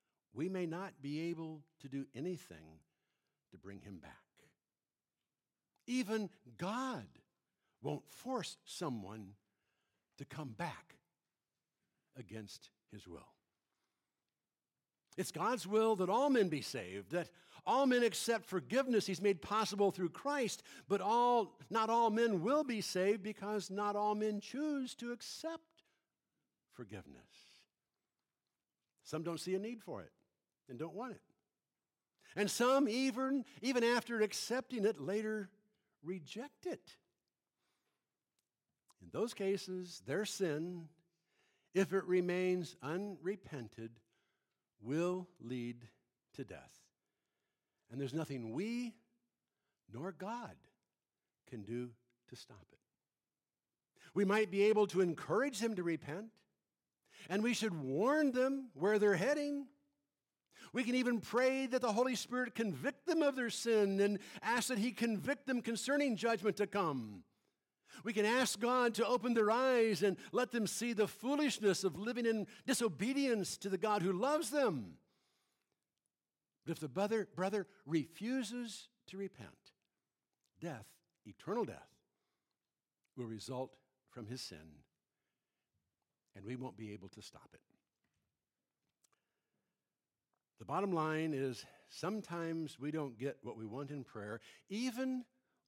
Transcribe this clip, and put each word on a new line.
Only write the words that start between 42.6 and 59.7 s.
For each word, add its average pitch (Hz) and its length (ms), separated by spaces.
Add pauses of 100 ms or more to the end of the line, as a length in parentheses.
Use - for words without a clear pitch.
unrepented, 156 1120 (880)
will 175 460 (140)
lead 120 460 (480)
to 139 80
death. 85 300 (1160)
And 127 80
there's 135 140
nothing 135 400
we 233 420 (1000)
nor 160 180
God 202 440 (920)
can 113 140
do 120 260 (400)
to 127 60
stop 98 360
it. - 80 (1300)
We 202 120
might 202 260
be 196 120
able 214 240
to 180 140
encourage 196 580
them 220 160
to 180 80
repent, 170 440 (1000)
and 202 140
we 240 100
should 190 260
warn 240 520
them 262 420
where 196 260
they're 202 160
heading. 285 520 (1040)